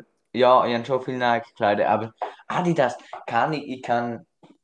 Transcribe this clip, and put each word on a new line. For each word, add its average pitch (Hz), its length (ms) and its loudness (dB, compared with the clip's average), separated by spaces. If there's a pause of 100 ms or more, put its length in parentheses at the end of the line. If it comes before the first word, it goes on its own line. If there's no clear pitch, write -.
(320)
ja, 123 340 6
ich 120 80 0
habe 120 120 -4
schon 131 160 -2
viel 131 160 -8
Nike-Kleider, 113 720 0
aber 110 240 0 (340)
Adidas, 156 480 0 (300)
kann 123 280 0
ich, - 140 -8
ich 127 140 -10
kann, 120 440 -4 (380)